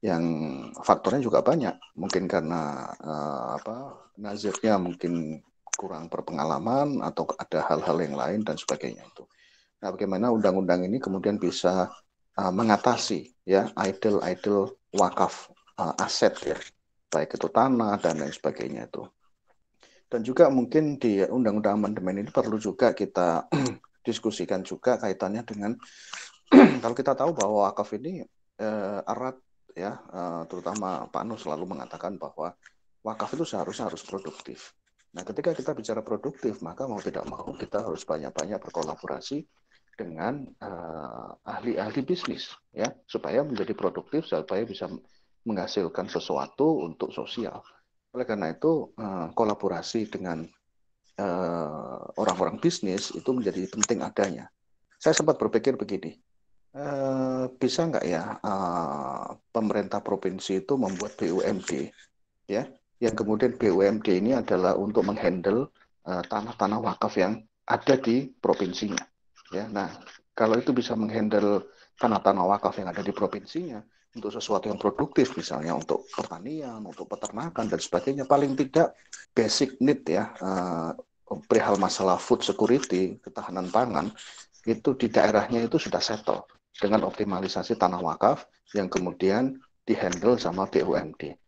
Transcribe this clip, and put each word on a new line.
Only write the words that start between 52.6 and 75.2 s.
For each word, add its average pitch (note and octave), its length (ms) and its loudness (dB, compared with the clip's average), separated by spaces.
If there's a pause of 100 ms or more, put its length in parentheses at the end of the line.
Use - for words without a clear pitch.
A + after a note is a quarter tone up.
bisnis G2+ 480 0
itu - 240 -6
menjadi F#2+ 320 -2
penting G#2+ 320 0
adanya. - 480 -4 (480)
Saya - 160 2
sempat D#3 240 4
berpikir B2+ 400 0
begini, G2 400 -6 (640)
eh, C3+ 640 -2 (140)
bisa E3 320 2
nggak - 160 -2
ya, E2 320 -4
eh, E2+ 880 -4 (240)
pemerintah G#2 480 0
provinsi F#2+ 640 -2
itu C#3 160 0
membuat G#2 400 -2
B G2+ 160 0
U - 80 2
M - 160 0
D, - 320 -4 (560)
ya, G#2+ 160 -2 (400)
yang A2 160 2
kemudian A2 400 2
B A2+ 80 4
U F#2+ 160 6
M G#2 160 4
D F#2 200 4
ini A2 120 2
adalah F#2 480 2
untuk G#2 240 2
menghandle, G2 680 0 (360)
eh, F2 160 -2
tanah-tanah G#2+ 560 -2
wakaf G#2+ 400 -2
yang G2 240 2 (260)
ada B2 260 4
di B2+ 320 2 (140)
provinsinya, F#2 640 0 (480)
ya. G#2 160 -4
Nah, G2 240 -4 (400)
kalau A2 240 4
itu B2 160 2
bisa A#2 240 0
menghandle G#2+ 720 2 (320)
tanah-tanah G2 480 4
wakaf G2+ 320 2
yang F#2 80 -4
ada F2+ 160 -6
di F#2+ 80 -2
provinsinya G#2+ 640 -4 (380)
untuk G#2 160 -8
sesuatu G#2 400 -2
yang G2+ 80 -6
produktif, - 560 2